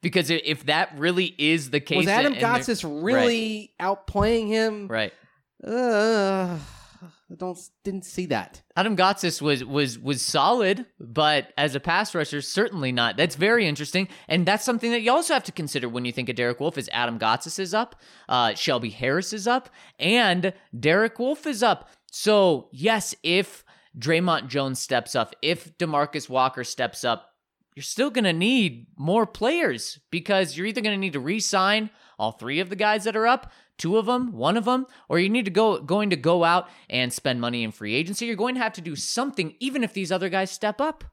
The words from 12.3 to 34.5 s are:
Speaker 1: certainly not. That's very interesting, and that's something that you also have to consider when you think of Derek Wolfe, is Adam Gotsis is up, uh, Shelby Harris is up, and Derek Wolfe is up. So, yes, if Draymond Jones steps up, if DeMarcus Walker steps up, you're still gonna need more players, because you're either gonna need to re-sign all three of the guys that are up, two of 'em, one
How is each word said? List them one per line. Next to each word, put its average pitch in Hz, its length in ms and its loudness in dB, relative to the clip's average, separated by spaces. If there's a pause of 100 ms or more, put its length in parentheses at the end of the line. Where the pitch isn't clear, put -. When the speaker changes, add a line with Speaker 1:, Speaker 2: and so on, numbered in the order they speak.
Speaker 1:
certainly 185 500 -2
not. 117 240 0
That's 143 200 0
very 208 300 2
interesting, 156 440 -2 (180)
and 170 180 2
that's 208 200 2
something 233 260 0
that 233 100 2
you 226 100 4
also 330 220 2
have 262 120 0
to - 80 -12
consider 139 340 -4
when 120 160 -6
you 123 80 -4
think 120 160 -4
of 120 80 -4
Derek 120 240 0
Wolfe, 151 180 -2
is 131 140 -8
Adam 117 260 -2
Gotsis 113 400 0
is 190 160 -6
up, 226 220 -2 (320)
uh, 120 280 2
Shelby 120 340 -2
Harris 135 420 -2
is 214 160 -6
up, 254 220 0 (280)
and 180 560 2 (240)
Derek 185 400 2
Wolfe 277 300 -2
is 240 160 -2
up. 214 260 2 (220)
So, 190 600 4
yes, 196 500 -2
if 180 400 0 (340)
Draymond 160 520 0
Jones 135 300 -2
steps - 360 -2
up, 117 260 0
if 165 360 -2
DeMarcus 151 500 -2
Walker 127 380 0
steps - 400 -6
up, 113 240 -2 (460)
you're 139 80 -16
still 277 280 -2
gonna 214 220 0
need 175 540 0 (100)
more 190 280 2
players, 220 720 -2 (140)
because 180 440 0
you're 180 120 -4
either 220 140 -4
gonna 208 160 -2
need 190 160 -4
to 143 60 -2
re-sign 202 680 0 (300)
all 110 140 -2
three 135 260 -4
of 180 100 -4
the 196 60 -8
guys 208 300 0
that 214 100 -2
are 220 100 2
up, 226 260 2 (280)
two 180 180 0
of 214 100 2
'em, 247 240 0
one 151 260 0